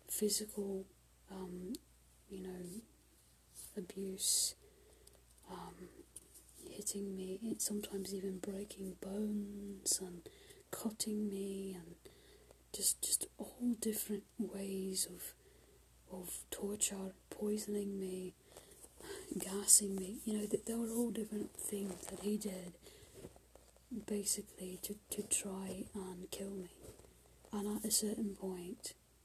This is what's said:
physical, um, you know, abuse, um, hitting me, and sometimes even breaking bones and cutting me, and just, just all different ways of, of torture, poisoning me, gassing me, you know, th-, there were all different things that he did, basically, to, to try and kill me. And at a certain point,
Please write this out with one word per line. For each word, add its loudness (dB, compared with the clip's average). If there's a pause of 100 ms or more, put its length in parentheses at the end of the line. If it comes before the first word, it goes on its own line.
physical, 2 (460)
um, -4 (580)
you -6
know, -6 (920)
abuse, 2 (960)
um, -10 (800)
hitting 0
me, -2
and 2
sometimes 0
even 0
breaking -4
bones 2
and -6 (420)
cutting 0
me, -2
and -12 (760)
just, 2
just 2 (120)
all 2
different 2 (140)
ways 0
of, -10 (800)
of -6
torture, 0 (180)
poisoning 0
me, -4 (1040)
gassing 8
me, -2
you 4
know, 2
th-, 2
there 2
were 2
all 4
different -2
things -2
that -6
he 4
did, -4 (1300)
basically, 0
to, -4 (160)
to 0
try 0 (100)
and -6
kill -4
me. -4 (800)
And 0
at -2
a 0
certain 4
point, -6 (300)